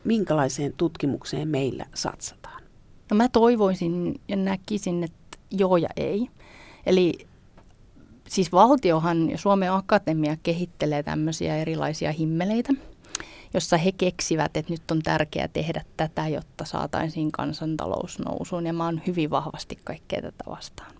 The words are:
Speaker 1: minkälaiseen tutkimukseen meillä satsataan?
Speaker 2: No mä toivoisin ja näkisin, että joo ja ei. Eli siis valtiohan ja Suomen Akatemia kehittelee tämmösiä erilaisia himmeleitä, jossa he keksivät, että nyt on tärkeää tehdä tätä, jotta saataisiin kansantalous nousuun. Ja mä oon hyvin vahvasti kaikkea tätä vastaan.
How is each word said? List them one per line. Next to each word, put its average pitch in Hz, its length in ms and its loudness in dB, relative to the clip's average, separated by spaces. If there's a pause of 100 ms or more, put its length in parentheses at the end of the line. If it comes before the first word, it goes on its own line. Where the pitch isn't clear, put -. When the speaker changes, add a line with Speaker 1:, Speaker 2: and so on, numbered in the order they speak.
Speaker 1:
minkälaiseen 151 720 0
tutkimukseen 151 720 -2
meillä 135 460 -2
satsataan? - 680 -10 (480)
Speaker 2:
No 214 60 4
mä 240 120 6
toivoisin 190 1000 2
ja 202 80 -2
näkisin, 190 680 -2
että - 340 -12 (120)
joo 185 260 4
ja 165 200 2
ei. 185 320 -2 (580)
Eli 180 400 4 (1040)
siis 175 240 0
valtiohan 175 760 6
ja - 80 -6
Suomen 190 340 2
Akatemia 160 680 2
kehittelee 165 600 -2
tämmösiä 156 540 -2
erilaisia 156 560 -2
himmeleitä, 175 600 0 (800)
jossa 175 220 2
he 180 160 2
keksivät, 165 640 0
että 156 160 -4
nyt 160 180 -8
on 160 120 2
tärkeää 156 460 0
tehdä 156 360 -4 (120)
tätä, 156 320 -2
jotta - 360 -6
saataisiin 156 680 -4
kansantalous 156 880 -4
nousuun. - 480 -6
Ja 165 60 -2
mä 165 120 -2
oon 165 220 -4
hyvin 170 240 -2
vahvasti 143 540 -6
kaikkea - 380 -8
tätä - 240 -14
vastaan. - 540 -16